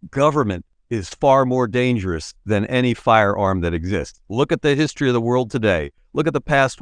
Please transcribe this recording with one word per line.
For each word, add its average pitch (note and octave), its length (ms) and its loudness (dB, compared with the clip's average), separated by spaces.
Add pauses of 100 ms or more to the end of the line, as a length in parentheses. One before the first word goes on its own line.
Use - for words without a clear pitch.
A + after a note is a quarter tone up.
(120)
government C3+ 540 0 (240)
is G#2+ 200 -6
far C3+ 340 2
more B2+ 240 0
dangerous G#2 680 -2 (120)
than G2+ 220 0
any B2 260 0
firearm G2+ 680 2
that E2+ 120 -2
exists. E2+ 560 -6
Look C3+ 240 -2
at - 80 -4
the C#3+ 140 2
history C#3+ 340 -2
of B2 40 2
the A#2+ 60 2
world A#2+ 320 0
today. F#2 400 0 (220)
Look D3 140 0
at B2+ 60 -4
the C#3+ 60 -2
past C#3 420 0